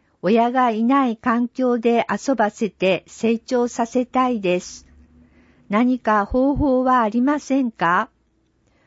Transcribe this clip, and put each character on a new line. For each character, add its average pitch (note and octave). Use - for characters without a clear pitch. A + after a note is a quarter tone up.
親 A3+
が B3+
い A3
な C4+
い A3
環 A#3+
境 B3
で A#3
遊 A#3
ば G#3+
せ G#3
て F#3
成 A3+
長 B3
さ -
せ B3+
た B3+
い A#3
で F3+
す。 -
何 B3
か G#3+
方 C4
法 B3+
は B3+
あ A3
り A3+
ま C#4+
せ C4+
ん A#3
か？ F3+